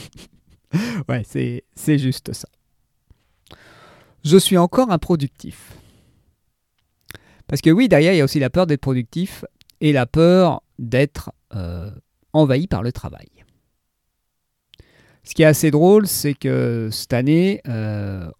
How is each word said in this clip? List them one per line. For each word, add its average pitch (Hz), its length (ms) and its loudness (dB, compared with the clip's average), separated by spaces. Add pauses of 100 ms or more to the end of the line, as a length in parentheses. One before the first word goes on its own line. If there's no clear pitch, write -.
(1080)
Ouais, 120 160 -4
c'est, 123 400 -8 (100)
c'est 151 220 0
juste 127 380 -4
ça. - 140 -16 (1800)
Je 151 120 4
suis 185 220 4
encore 226 320 2
improductif. - 800 -6 (1700)
Parce - 160 -6
que 160 80 4
oui, 226 180 4
derrière, 165 240 4
il 180 60 2
y - 20 2
a 139 40 2
aussi - 160 -2
la 127 100 -2
peur 180 160 0
d'être 147 160 -2
productif 135 600 -6 (360)
et 151 120 2
la 131 120 2
peur 170 580 2 (160)
d'être, 127 540 -4 (220)
euh, 87 360 -10 (440)
envahi 147 320 2
par 95 160 -4
le 123 100 -4
travail. - 360 -16 (2000)
Ce - 80 -16
qui 160 80 2
est 156 40 8
assez 151 240 4
drôle, 190 360 4
c'est - 280 -4
que 123 580 -4
cette - 200 -8
année, 160 560 0
euh, 107 720 -6